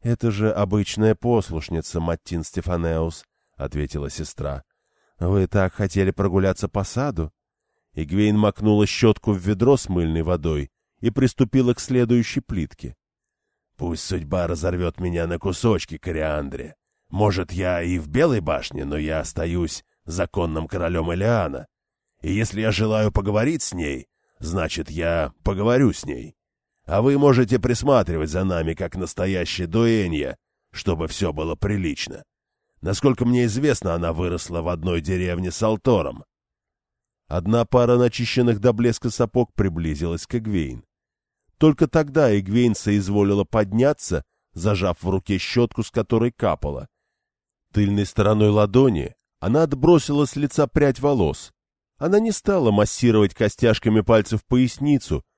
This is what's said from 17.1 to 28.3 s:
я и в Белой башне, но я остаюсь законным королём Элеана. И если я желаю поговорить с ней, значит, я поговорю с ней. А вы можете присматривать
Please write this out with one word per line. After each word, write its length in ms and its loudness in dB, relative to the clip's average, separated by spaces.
я 300 -2
и 160 -2
в 100 -10
Белой 320 2
башне, 440 -6
но 120 -6
я 240 -4
остаюсь 640 -6
законным 640 -4
королём 480 -4
Элеана. 540 -2
И 100 -4
если 280 -2
я 120 0
желаю 400 0
поговорить 500 0
с 100 -6
ней, 360 -8
значит, 500 -4
я 420 -2
поговорю 480 2
с 120 -10
ней. 300 -12
А 160 0
вы 160 4
можете 420 4
присматривать 720 0